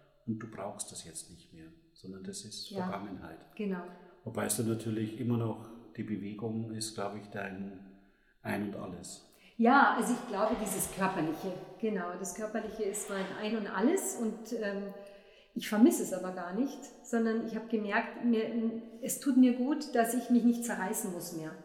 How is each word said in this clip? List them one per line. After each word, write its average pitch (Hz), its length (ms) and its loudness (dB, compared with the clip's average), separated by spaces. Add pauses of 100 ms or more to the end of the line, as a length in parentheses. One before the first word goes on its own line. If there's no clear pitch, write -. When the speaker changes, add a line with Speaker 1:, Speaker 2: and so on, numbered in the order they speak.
(260)
Speaker 1:
und 110 120 -2
du - 100 -10
brauchst 98 440 -10
das - 120 -12
jetzt 80 260 -14
nicht - 220 -20
mehr, 80 160 -18 (240)
sondern 190 300 -14
das 196 220 -10
ist - 260 -12
Speaker 2:
Ja. 185 180 -4
Speaker 1:
Vergangenheit. 196 500 -8 (180)
Speaker 2:
Genau. 190 260 -2 (420)
Speaker 1:
Wobei 107 220 -2
es 104 100 0
dann 113 120 0
natürlich 110 500 -2
immer 120 200 2
noch 113 300 -2 (280)
die 113 80 -6
Bewegung 110 680 -4
ist, 110 220 -6
glaub 101 220 -4
ich, 101 140 -12
dein 98 500 -8 (600)
Ein 101 260 -2
und - 80 -6
Alles. - 460 -10 (360)
Speaker 2:
Ja, 240 380 8
also 226 160 2
ich - 160 -2
glaube, 214 340 0
dieses 190 320 -2
Körperliche, 180 560 0 (300)
genau, 185 380 0
das 190 160 -6
Körperliche 214 480 -4
ist 202 260 -2
mein 196 160 -2 (160)
Ein 214 160 -2
und 208 100 -2
Alles 247 540 2
und, 220 400 -4
ähm, 202 320 -4 (640)
ich - 160 -6
vermisse 240 320 8
es - 100 -4
aber 185 200 -4
gar 180 200 -6
nicht, 247 260 -2 (240)
sondern 226 440 2
ich 226 100 -4
hab 214 140 -8
gemerkt, 214 560 0
mir, 226 160 6 (580)
es - 200 -4
tut 254 180 4
mir 254 160 10
gut, 294 400 0
dass 233 180 4
ich 247 160 0
mich 233 160 8
nicht 233 220 6
zerreißen 196 480 -2
muss 175 200 -8
mehr. 160 180 -6 (120)